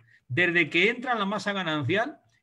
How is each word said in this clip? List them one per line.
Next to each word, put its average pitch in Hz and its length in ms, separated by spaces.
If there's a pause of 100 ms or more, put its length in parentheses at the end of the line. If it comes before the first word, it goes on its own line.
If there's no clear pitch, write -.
(280)
Desde 170 420
que 180 200
entra 240 240
en 220 60
la 196 60
masa 202 280
ganancial, 180 680 (240)